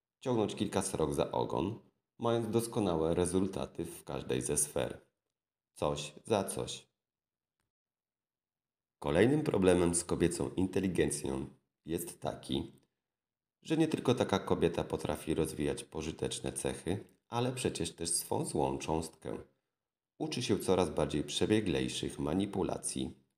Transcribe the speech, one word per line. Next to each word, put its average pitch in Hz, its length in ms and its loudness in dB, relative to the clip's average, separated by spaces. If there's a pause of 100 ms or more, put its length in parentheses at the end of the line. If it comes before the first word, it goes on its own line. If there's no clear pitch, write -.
(200)
Ciągnąć 113 340 0
kilka 101 280 0
srok 78 320 0
za 71 180 0
ogon, 67 460 0 (400)
mając 117 320 0
doskonałe 92 640 2
rezultaty 87 720 0
w - 200 -12
każdej 64 380 -2
ze 73 140 0
sfer. - 500 -2 (680)
Coś 73 400 -2 (100)
za 101 200 2
coś. - 440 -6 (2000)
Kolejnym 95 440 4
problemem 90 520 6
z - 100 0
kobiecą 80 460 2
inteligencją 80 960 0 (380)
jest - 360 -6
taki, - 580 -4 (840)
że 160 140 -2
nie 160 120 4
tylko 127 260 2
taka 98 240 2
kobieta 85 460 2
potrafi 78 500 -2
rozwijać 73 500 -2
pożyteczne 76 680 -6
cechy, 69 520 -4 (240)
ale 123 240 -2
przecież - 420 -4
też 82 160 -6
swą - 340 -2
złą 69 340 0
cząstkę. 80 600 -4 (800)
Uczy 151 240 -4
się 101 160 2
coraz 90 320 4
bardziej 73 340 0
przebieglejszych 69 960 0
manipulacji, 80 960 -2 (240)